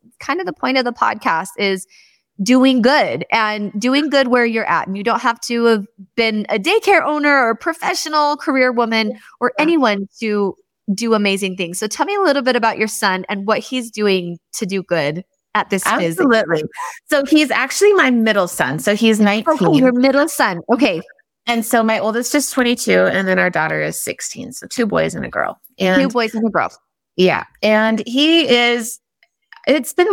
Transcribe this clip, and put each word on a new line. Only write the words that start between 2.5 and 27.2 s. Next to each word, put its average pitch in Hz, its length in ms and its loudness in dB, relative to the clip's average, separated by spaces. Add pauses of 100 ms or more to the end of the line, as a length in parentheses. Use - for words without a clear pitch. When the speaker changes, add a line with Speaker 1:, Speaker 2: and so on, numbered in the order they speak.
Speaker 1:
good 202 480 2
and 214 480 -2
doing 269 300 0
good 269 200 2
where 240 180 2
you're 226 200 -2
at. 165 220 0
And 190 80 -6
you 202 80 -8
don't 233 160 0
have 233 220 -2
to 233 240 -2
have 214 200 2 (300)
been 226 320 -2
a 220 100 0
daycare 370 460 2
owner 294 260 0 (140)
or 226 60 2
a 226 60 -2
professional 302 840 -2
career 262 340 0
woman 220 400 0 (280)
or 247 180 -2
Speaker 2:
Yeah. 285 40 0
Speaker 1:
anyone 247 460 2 (120)
to 208 360 -2 (380)
do 226 200 0
amazing 196 420 0
things. 180 220 -6
So 214 80 -4
tell 277 200 -4
me 403 100 -4
a 403 60 -2
little 285 200 2
bit 247 140 0
about 226 220 0
your 214 100 -10
son 185 400 -2
and 196 180 -6
what 220 140 0
he's 233 300 -8
doing 190 480 -2 (160)
to 214 120 -6
do 185 160 -4
good 160 400 -2 (320)
at 208 160 -2
this 196 140 -2
fizz. 180 340 -2
Speaker 2:
Absolutely. 202 460 2 (440)
So 277 160 2
he's 302 280 4
actually 269 400 2
my 311 180 4
middle 220 380 2
son. 143 320 -4
So 208 160 0
he's 220 240 4
nineteen. 214 340 2
Speaker 1:
Okay, 285 240 4
your 254 140 4
middle 269 360 2
son. 202 320 -2 (120)
Okay. 220 280 2 (460)
Speaker 2:
And 233 180 -2
so 233 200 2
my 220 160 0
oldest 226 340 -2
is 285 160 0
twenty-two, 233 560 2
and 190 220 0
then 185 100 2
our 180 120 2
daughter 156 300 -2
is 151 220 -6
sixteen. - 500 -10
So - 140 -16
two - 200 -4
boys 170 280 -2
and - 100 -8
a - 40 -10
girl. - 320 -6 (180)
And 185 240 2
Speaker 1:
Two 269 60 0
boys 226 260 -2
and 220 100 -2
a 220 60 -2
girl. 156 220 -2 (420)
Speaker 2:
Yeah. 170 300 2 (180)